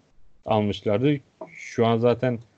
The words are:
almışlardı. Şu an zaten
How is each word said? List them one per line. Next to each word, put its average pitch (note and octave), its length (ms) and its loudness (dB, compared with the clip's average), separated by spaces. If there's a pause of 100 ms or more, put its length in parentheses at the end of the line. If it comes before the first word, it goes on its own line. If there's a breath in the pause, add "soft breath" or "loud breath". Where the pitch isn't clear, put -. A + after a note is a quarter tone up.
(460)
almışlardı. A2 720 0 (360)
Şu - 320 -4
an A2+ 120 2
zaten A#2+ 420 0 (180)